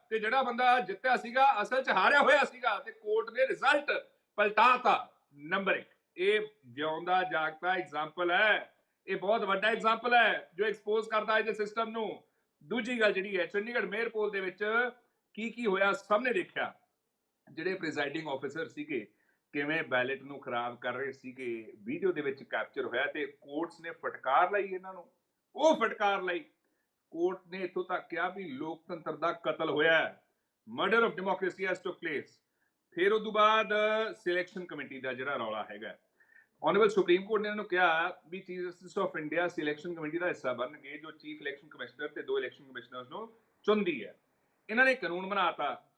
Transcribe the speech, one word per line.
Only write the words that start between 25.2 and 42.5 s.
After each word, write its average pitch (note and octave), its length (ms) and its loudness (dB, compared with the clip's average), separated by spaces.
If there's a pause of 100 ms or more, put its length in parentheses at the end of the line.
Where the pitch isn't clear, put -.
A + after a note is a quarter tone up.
ਉਹ D4+ 200 6
ਫਟਕਾਰ G3+ 460 2
ਲਾਈ। F3 180 -2 (720)
ਕੋਰਟ F3+ 360 0
ਨੇ F3+ 100 -10
ਇੱਥੋਂ F3+ 260 -4
ਤੱਕ F3+ 260 -4
ਕਿਹਾ E3+ 200 -2
ਵੀ G3 140 -8
ਲੋਕਤੰਤਰ D#3 720 -8
ਦਾ E3 160 0
ਕਤਲ D#3+ 380 -4
ਹੋਇਆ D#3 280 6
ਹੈ, B2+ 260 -2 (560)
murder G#3 220 4
of A3 80 4
democracy F#3+ 580 -4
has F3+ 100 -2 (100)
took E3+ 80 -6
place। D#3 340 -8 (640)
ਫਿਰ G3 220 2
ਉਸ G#3+ 100 0
ਤੋਂ G#3+ 80 -6
ਬਾਅਦ G#3+ 360 4 (480)
ਸਿਲੈਕਸ਼ਨ F3+ 500 -4
ਕਮੇਟੀ C3+ 360 -10
ਦਾ C3 120 -4
ਜਿਹੜਾ C3 220 -4
ਰੌਲਾ G#2+ 360 -4
ਹੈਗਾ, G#2 260 -12 (640)
ਆਨਰੇਬਲ G3 260 4
ਸੁਪਰੀਮ F#3 360 2
ਕੋਰਟ G#3+ 160 -2
ਨੇ G#3 60 -4
ਇਹਨਾਂ G#3 80 -6
ਨੂੰ G#3 100 -6
ਕਿਹਾ F3 640 0
ਵੀ F#3+ 240 -12
chief F3+ 180 -8
justice F3+ 400 -4
of D#3+ 100 -6
ਇੰਡੀਆ D#3 280 -2
ਸਿਲੈਕਸ਼ਨ D#3 460 -4
ਕਮੇਟੀ D#3+ 240 -6
ਦਾ F3 100 -2
ਹਿੱਸਾ C3+ 260 -4
ਬਣਨਗੇ, C#3 440 -8
ਜੋ D#3 140 -16
ਚੀਫ D3+ 300 -14
ਇਲੈਕਸ਼ਨ C#3+ 260 -10
ਕਮਿਸ਼ਨਰ C3 400 -10
ਤੇ D3+ 140 -10
ਦੋ C3+ 180 0
ਇਲੈਕਸ਼ਨ B2+ 260 -8